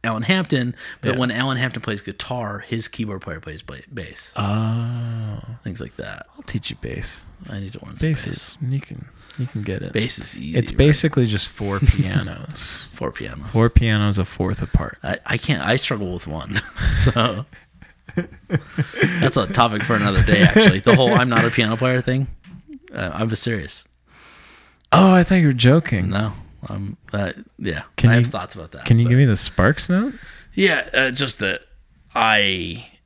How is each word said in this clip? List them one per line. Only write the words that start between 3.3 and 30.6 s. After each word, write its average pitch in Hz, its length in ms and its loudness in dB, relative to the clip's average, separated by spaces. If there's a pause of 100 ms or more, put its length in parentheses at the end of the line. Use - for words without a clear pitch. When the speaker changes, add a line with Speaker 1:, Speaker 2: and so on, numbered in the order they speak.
Speaker 1:
plays 78 220 -14
ba-, - 220 -16 (100)
bass. - 420 -14
Speaker 2:
Oh. 113 1040 -2 (240)
Speaker 1:
Things 92 160 -10
like - 180 -12
that. - 280 -12 (100)
Speaker 2:
I'll 285 80 -20
teach - 260 -8
you - 120 -10
bass. - 420 -8 (260)
Speaker 1:
I 101 120 -10
need 98 120 -10
to - 120 -16
learn 98 100 -16
some 160 140 -2
Speaker 2:
Bass 156 160 -2
Speaker 1:
bass. - 20 -6
Speaker 2:
is, - 340 -10
you 131 200 -4
can, - 240 -14 (320)
you 127 80 -4
can 110 160 -8
get 107 200 -6
it. - 120 -10
Speaker 1:
Bass 110 260 -2
is - 180 -10
easy, 78 200 -4
Speaker 2:
It's 117 140 0
Speaker 1:
right? - 60 -2
Speaker 2:
basically 143 500 4
just 104 220 0
four 98 300 -4
<laughs> - 20 2
pianos. - 1120 -2
Speaker 1:
Four - 180 -6
pianos. 62 400 -12
Speaker 2:
Four 117 180 4
pianos, 104 480 4
a 92 80 0
fourth - 360 -6
apart. - 420 -4
Speaker 1:
I, - 220 -4
I - 120 -2
can't, 104 260 -2
I 107 120 2
struggle 104 380 -4
with 87 140 -8
one. 80 400 -4
<laughs> - 260 0
So 117 520 2 (1700)
that's 139 180 2
a 101 100 0
topic 107 360 2
for 117 120 0
another 101 280 4
day, - 180 6
actually. 180 380 6
The 120 160 4
whole 123 180 4
"I'm 127 160 4
not 117 160 2
a 117 60 2
piano 113 260 0
player" 127 240 0
thing. 131 260 0 (680)
Uh, 87 200 -6
I 95 100 -4
was 110 160 -2
serious. 104 460 -4 (1040)
Speaker 2:
Oh, 185 220 8
I 180 100 8
thought 190 120 2
you 165 120 6
were 135 60 4
joking. 120 560 4
Speaker 1:
No, 101 240 -2 (340)
I'm, 98 300 -8 (160)
uh, 101 200 -4 (260)
yeah. 78 240 -6 (120)
Speaker 2:
Can 120 140 4
Speaker 1:
I 117 60 6
have 120 80 4
Speaker 2:
you, 120 60 0
Speaker 1:
thoughts 95 260 -8
about 80 160 -16
that, - 140 -16
Speaker 2:
can 117 140 6
you 120 60 4
Speaker 1:
but 117 40 2
Speaker 2:
give 123 100 6
me 143 60 8
the 107 120 4
Sparks - 520 0
note? 214 240 0 (420)
Speaker 1:
Yeah, 180 380 2